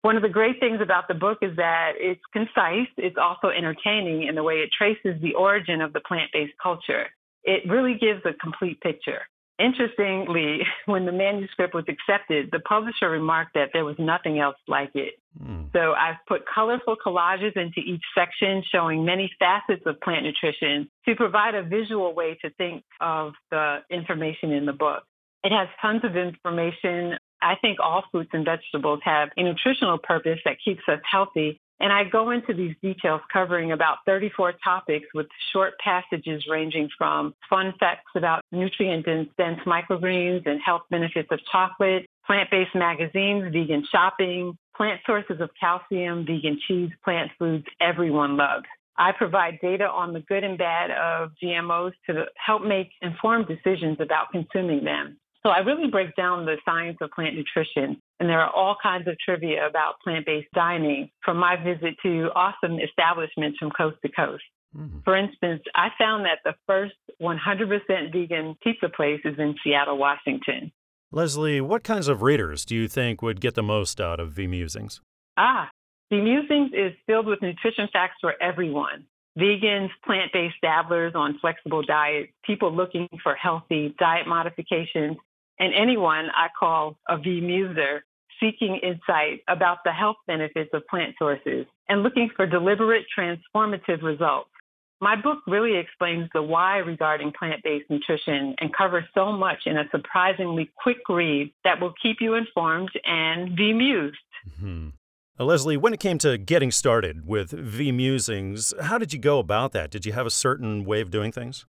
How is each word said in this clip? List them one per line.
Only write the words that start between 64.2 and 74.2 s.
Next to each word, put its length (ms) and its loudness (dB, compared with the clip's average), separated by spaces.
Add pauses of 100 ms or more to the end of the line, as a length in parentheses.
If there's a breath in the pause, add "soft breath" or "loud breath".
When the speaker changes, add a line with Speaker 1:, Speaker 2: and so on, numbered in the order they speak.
Speaker 2:
Mm-hmm. 260 -12
Speaker 1:
For 120 4
instance, 460 -2 (120)
I 140 4 (100)
found 280 2
that 180 0
the 100 -2 (140)
first 260 0 (240)
one 200 -2
hundred 320 -2
percent 420 0
vegan 500 -2
pizza 260 0
place 360 0
is 120 -4
in 280 0
Seattle, 340 2
Washington. 720 -2 (400)
Speaker 2:
Leslie, 500 0
what 220 0
kinds 240 -2
of 160 2
readers 420 2
do 120 -4
you 100 0
think 340 -2
would 200 -2
get 160 0
the 80 0
most 360 0
out 200 -2